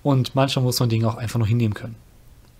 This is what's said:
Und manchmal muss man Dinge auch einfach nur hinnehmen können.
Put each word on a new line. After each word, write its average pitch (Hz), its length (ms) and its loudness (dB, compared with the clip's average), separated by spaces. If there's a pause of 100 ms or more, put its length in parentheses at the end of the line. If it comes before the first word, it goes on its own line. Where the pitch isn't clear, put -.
Und 135 320 0
manchmal 135 300 0
muss 123 160 0
man 123 80 2
Dinge 113 200 0
auch - 80 -4
einfach 113 220 -4
nur 110 100 0
hinnehmen 113 260 2
können. - 220 -14 (640)